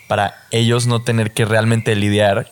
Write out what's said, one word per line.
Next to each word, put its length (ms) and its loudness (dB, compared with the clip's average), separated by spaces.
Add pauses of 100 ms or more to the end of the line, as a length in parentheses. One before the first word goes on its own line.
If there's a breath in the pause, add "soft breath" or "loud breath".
para 440 -4
ellos 360 0
no 140 0
tener 320 -2
que 120 -2
realmente 500 0
lidiar 560 0